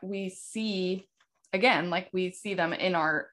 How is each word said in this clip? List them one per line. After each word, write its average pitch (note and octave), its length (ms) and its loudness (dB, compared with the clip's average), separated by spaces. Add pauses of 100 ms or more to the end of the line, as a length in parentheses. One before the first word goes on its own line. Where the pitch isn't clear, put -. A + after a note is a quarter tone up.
we F#3+ 280 -4
see, F#3+ 800 -2 (440)
again, F#3 380 4
like, F3+ 220 -2
we F#3 180 0
see G3 240 -8
them E3+ 180 2
in F#3 220 0
our D#3 380 2